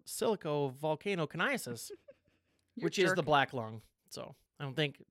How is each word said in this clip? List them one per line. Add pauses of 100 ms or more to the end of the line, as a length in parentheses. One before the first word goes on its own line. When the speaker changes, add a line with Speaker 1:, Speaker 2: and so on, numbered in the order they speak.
Speaker 1:
silico
volcanokinesis, (420)
Speaker 2:
<laughs>
You're
Speaker 1:
which
is
the
Speaker 2:
jerk.
Speaker 1:
black
lung. (280)
So (240)
I
don't
think (140)